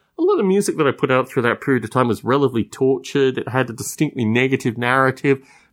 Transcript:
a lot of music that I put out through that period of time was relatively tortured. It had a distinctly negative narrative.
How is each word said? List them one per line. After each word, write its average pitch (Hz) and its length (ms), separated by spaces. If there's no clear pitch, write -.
a 330 40
lot 370 160
of 214 60
music 190 320
that 151 100
I 127 60
put 135 180
out 127 180
through 123 160
that 117 180
period 127 200
of 107 80
time 127 180
was 104 160
relatively 123 400
tortured. 131 720
It - 100
had 120 220
a 110 40
distinctly 127 520
negative 127 500
narrative. 131 640